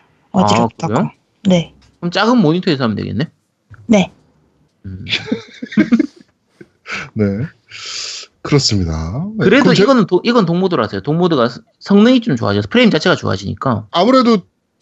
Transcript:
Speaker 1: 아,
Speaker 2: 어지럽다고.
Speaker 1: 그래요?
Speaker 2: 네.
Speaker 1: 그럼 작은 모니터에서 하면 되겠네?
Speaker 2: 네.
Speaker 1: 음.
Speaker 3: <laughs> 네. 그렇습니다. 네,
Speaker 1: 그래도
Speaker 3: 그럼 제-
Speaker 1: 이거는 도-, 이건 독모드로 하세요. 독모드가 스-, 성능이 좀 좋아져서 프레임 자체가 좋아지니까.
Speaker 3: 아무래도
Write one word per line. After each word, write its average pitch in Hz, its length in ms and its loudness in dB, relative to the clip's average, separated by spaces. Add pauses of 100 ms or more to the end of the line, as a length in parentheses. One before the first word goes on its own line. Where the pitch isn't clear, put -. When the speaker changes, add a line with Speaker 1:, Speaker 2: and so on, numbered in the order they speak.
(320)
Speaker 1:
아, - 100 0
Speaker 2:
어지럽다고. 110 500 0
Speaker 1:
그래요? 151 180 -2 (340)
Speaker 2:
네. 180 300 0 (260)
Speaker 1:
그럼 175 100 -6
작은 220 280 0
모니터에서 160 460 0
하면 107 120 -2
되겠네? 98 340 -6 (560)
Speaker 2:
네. 202 260 2 (720)
Speaker 1:
음. 95 220 -12
Speaker 3:
<laughs> - 60 -4 (2000)
네. 107 100 0 (1160)
그렇습니다. 95 840 -2 (140)
네, 175 60 -2
Speaker 1:
그래도 254 200 4
Speaker 3:
그럼 - 100 4
제- 190 80 4
Speaker 1:
이거는 240 240 4
도-, 180 180 0
이건 233 220 2
독모드로 170 360 0
하세요. 104 180 -4
독모드가 156 480 0
스-, 117 120 -8 (200)
성능이 226 400 4
좀 214 160 -2
좋아져서 104 340 -2
프레임 233 200 4
자체가 160 260 0
좋아지니까. 104 720 -6
Speaker 3:
아무래도 226 480 2 (440)